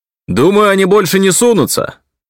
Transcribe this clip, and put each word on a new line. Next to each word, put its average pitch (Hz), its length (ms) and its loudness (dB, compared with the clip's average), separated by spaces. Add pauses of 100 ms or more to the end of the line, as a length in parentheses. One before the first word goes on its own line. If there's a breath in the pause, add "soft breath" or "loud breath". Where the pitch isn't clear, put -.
(280)
"Думаю, 196 420 0
они 196 160 0
больше 190 320 0
не 190 140 2
сунутся", - 680 -2 (300)